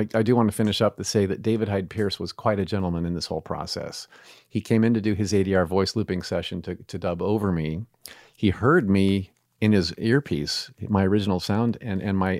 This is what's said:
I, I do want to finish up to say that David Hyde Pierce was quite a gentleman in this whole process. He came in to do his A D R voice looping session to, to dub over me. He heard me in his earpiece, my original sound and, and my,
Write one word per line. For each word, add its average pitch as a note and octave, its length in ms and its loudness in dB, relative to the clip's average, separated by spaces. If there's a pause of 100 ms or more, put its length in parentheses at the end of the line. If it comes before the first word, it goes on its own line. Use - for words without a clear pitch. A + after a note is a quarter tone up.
(140)
I, A2+ 40 2
I A2+ 40 4
do A#2+ 140 4
want A2+ 120 4
to G2 80 -4
finish G#2+ 240 0
up G#2+ 160 2
to G2 80 -8
say G2+ 220 2
that F#2+ 160 -4
David A2 260 0
Hyde G2 220 -2
Pierce G#2 300 -4
was E2+ 120 -8
quite G#2+ 260 0
a G2 60 0
gentleman F2 400 -2
in F2 100 -2
this E2 120 -6
whole D#2+ 160 -6
process. - 680 -8 (400)
He A#2 120 -4
came A2 240 4
in A#2 100 4
to A2 60 0
do G#2 140 0
his G2 200 0
A G2 100 4
D F#2+ 100 0
R F2+ 120 4
voice F#2+ 280 0
looping F#2 280 -4
session F2 400 -6
to, F2+ 140 -8
to - 220 -12
dub F2 220 -4
over G2+ 320 0
me. D#2+ 320 -4 (500)
He G#2 160 2
heard B2+ 380 4
me G2 440 2 (280)
in G#2+ 120 4
his F2 260 2
earpiece, A2+ 720 -2 (180)
my G2 160 4
original F#2+ 360 2
sound A2 400 -2
and, G2 200 -6
and G2 160 -2
my, F#2+ 240 0